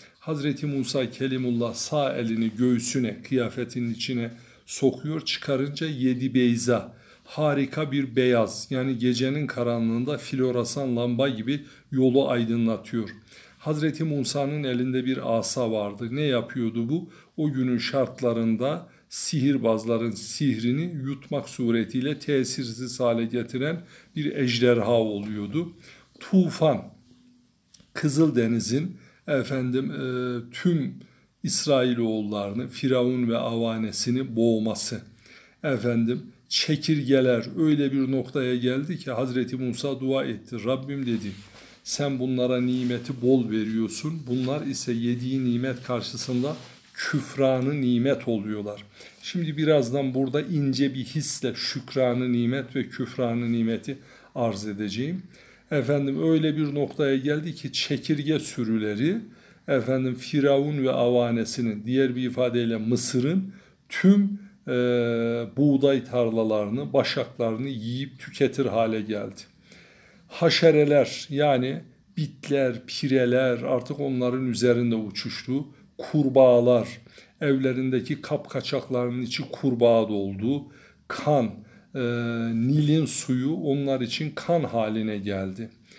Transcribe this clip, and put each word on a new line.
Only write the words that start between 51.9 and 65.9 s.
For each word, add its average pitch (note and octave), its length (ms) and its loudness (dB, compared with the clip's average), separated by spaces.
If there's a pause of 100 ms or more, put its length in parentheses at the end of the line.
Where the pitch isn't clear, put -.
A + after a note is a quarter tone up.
nimet B2 440 0
ve C3+ 120 -2
küfranı A#2+ 640 -2
nimeti A2+ 460 -2 (360)
arz G#2+ 320 -2
edeceğim. G#2+ 560 -4 (480)
Efendim, C#3+ 640 0
öyle D#3 240 2
bir D3 180 -2
noktaya C#3 420 0
geldi D3 380 -2
ki - 180 -10
çekirge C#3+ 680 -2
sürüleri, A2 800 0 (520)
efendim, C3 460 0
Firavun C#3 720 2
ve B2+ 60 2
avanesinin, A#2+ 960 0
diğer B2+ 300 2
bir B2+ 140 -4
ifadeyle A#2+ 460 0
Mısır'ın B2 760 0 (360)
tüm, G3+ 500 4 (300)
e, C3 40 -2 (840)
buğday C#3 480 4